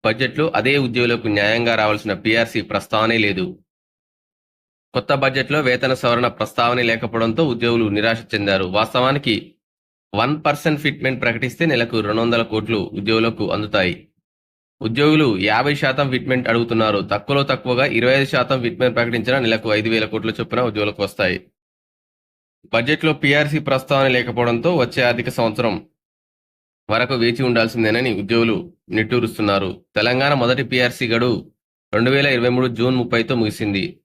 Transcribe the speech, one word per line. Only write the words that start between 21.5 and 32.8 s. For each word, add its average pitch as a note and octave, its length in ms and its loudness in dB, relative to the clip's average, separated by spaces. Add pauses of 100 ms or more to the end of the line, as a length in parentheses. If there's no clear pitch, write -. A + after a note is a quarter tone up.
బడ్జెట్లో D3 400 0
పీఆర్సీ D3 460 2
ప్రస్తావన C3+ 500 0
లేకపోవడంతో A#2+ 680 0
వచ్చే B2+ 260 0
ఆర్థిక A#2+ 260 0
సంవత్సరం A2+ 460 -2 (1120)
వరకు A#2+ 260 0
వేచి A#2+ 280 0
ఉండాల్సిందేనని A#2 720 2
ఉద్యోగులు A2 420 2 (340)
నిట్టూరుస్తున్నారు. G#2+ 800 0 (240)
తెలంగాణ B2+ 400 2
మొదటి B2+ 300 2
పీఆర్సీ B2 440 -2
గడువు A#2 280 2 (560)
రెండు A#2 180 2
వేల C#3 160 2
ఇరవై B2 220 2
మూడు B2+ 200 2
జూన్ A#2+ 280 0